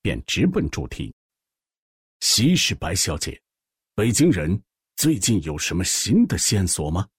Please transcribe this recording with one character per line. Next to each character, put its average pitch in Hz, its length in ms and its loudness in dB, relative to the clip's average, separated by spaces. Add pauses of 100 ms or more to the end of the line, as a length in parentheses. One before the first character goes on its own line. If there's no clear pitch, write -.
便 73 240 -4
直 127 220 0
奔 180 220 0
主 - 180 -6
题 - 260 -10 (1080)
：“西 160 340 4
世 - 180 0
白 85 220 -4
小 78 220 -2
姐， - 220 -10 (540)
北 113 180 2
京 151 200 4
人 90 280 0 (360)
最 147 240 0
近 95 240 0
有 76 140 -6
什 - 180 -4
么 90 80 0
新 175 420 2
的 - 120 -2
线 98 280 0
索 78 240 -2
吗？” 90 180 -2 (120)